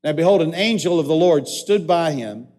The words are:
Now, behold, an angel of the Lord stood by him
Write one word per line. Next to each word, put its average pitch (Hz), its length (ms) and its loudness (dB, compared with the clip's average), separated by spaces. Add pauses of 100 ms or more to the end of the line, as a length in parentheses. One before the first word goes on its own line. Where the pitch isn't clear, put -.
Now, 151 100 -4
behold, 170 300 2
an 160 120 -2
angel 180 460 0
of 147 60 -4
the 156 80 0
Lord 160 340 2
stood 202 380 -2
by 170 260 0
him 113 360 -8 (100)